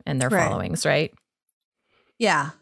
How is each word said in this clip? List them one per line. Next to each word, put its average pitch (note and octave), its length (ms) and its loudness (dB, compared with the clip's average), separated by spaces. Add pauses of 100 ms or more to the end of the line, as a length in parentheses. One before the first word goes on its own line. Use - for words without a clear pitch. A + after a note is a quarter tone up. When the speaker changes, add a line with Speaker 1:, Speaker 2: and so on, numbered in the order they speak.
Speaker 1:
in C#3 120 -2
their B2+ 100 0
Speaker 2:
Right. F3+ 180 2
Speaker 1:
followings, G2 400 -4
right? D3 260 0 (1080)
Speaker 2:
Yeah. D#3 320 2 (100)